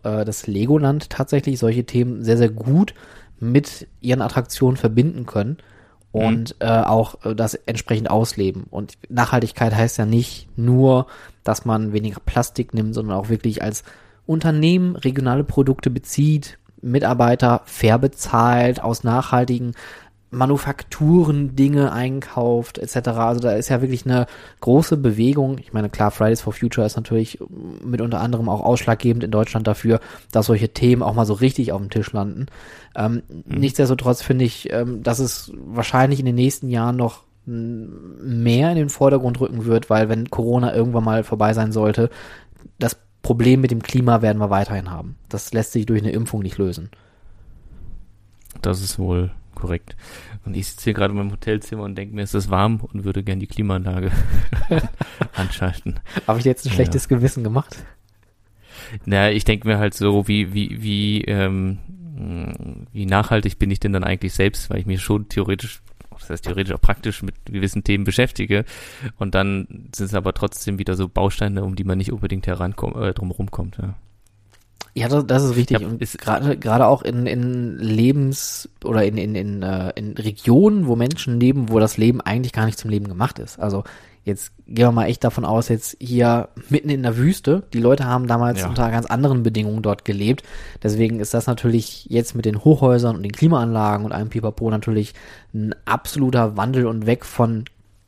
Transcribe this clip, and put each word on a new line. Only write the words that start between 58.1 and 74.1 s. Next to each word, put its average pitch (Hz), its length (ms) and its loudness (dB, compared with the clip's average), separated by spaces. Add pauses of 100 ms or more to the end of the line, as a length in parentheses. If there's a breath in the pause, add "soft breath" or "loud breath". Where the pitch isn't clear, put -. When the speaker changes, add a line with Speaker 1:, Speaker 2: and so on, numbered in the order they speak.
Speaker 2:
Naja, 101 300 4
ich 104 100 0
denke 107 240 2
mir 110 100 2
halt 104 160 0
so, 101 320 2
wie, 104 280 0
wie, 104 280 -4
wie, 104 420 -2
ähm, 95 540 -2 (1120)
wie 101 140 -6
nachhaltig 101 520 2
bin 98 120 0
ich 98 100 0
denn 101 120 0
dann 92 120 0
eigentlich 95 300 -2
selbst, - 360 0
weil 98 80 -2
ich 95 80 -4
mich 95 160 -2
schon 104 260 -2
theoretisch, 101 540 -4 (360)
das - 120 -20
heißt 85 160 -10
theoretisch 98 280 -4
auch - 60 -6
praktisch - 420 4
mit 98 120 -8 (120)
gewissen 98 380 -2
Themen 101 200 2
beschäftige. 104 600 0 (540 loud breath)
Und 98 160 -6
dann 95 600 -2
sind 101 120 -6
es 101 80 -6
aber 95 200 0
trotzdem - 440 -4
wieder 95 180 -4
so 92 120 -2
Bausteine, 98 560 -2
um 95 120 -6
die 92 80 -6
man 95 140 -2
nicht 95 140 -4
unbedingt 98 340 -4
herankom-, 90 540 -4
äh, 98 120 -2
drum 95 180 -6
rumkommt, 92 500 -8
ja. 98 140 -8 (1000)